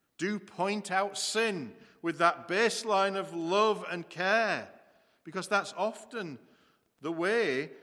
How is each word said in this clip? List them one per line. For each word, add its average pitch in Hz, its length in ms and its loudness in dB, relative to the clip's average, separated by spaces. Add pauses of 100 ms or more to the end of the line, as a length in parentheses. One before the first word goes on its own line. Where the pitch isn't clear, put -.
(180)
Do 202 220 -2
point 202 520 -4
out 196 260 0
sin 196 540 -2 (300)
with 165 160 -2
that 156 320 2
baseline 196 680 2
of 165 180 -4
love 180 560 2
and 170 200 -6
care, 185 580 0 (560)
because 175 240 -6
that's 202 300 0
often 202 600 -4 (640)
the 151 120 -4
way 165 560 2 (140)